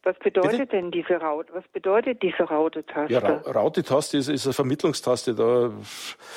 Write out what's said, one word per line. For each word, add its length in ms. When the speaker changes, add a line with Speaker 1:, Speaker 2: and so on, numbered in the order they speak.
Speaker 1:
was 160
bedeutet 320
Speaker 2:
Bitte? 160
Speaker 1:
denn 240
diese 240
Raute, 380
was 200
bedeutet 500
diese 200
Raute-Taste? 720
Speaker 2:
Ja, 60
Ra-, 320
Raute-Taste 640
ist, 120
ist 160
eine 80
Vermittlungstaste. 840
Da 340